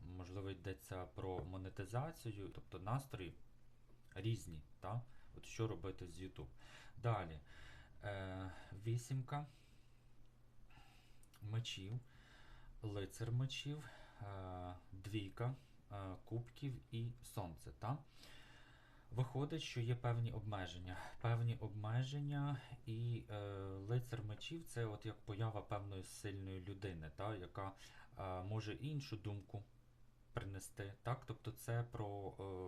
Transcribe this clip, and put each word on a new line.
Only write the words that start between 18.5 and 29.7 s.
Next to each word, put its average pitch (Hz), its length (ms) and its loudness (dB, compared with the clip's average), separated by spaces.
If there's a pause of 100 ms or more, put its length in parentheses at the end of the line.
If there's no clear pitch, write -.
Виходить, 143 500 4
що - 200 2
є 120 140 6
певні 117 360 6
обмеження. 92 640 0 (240)
Певні 117 340 8
обмеження 131 1080 4 (240)
і, 117 440 2
е, 104 100 0 (260)
лицар 107 580 4
мечів — 156 440 -2
це 117 180 2
от 107 200 0
як 107 160 0
поява 104 400 2
певної 98 420 0
сильної 95 580 -2
людини, 92 540 -2
та, 107 200 0
яка, 95 360 -2 (480)
е, 92 240 0
може 107 300 2
іншу 143 440 0
думку 101 460 -2 (680)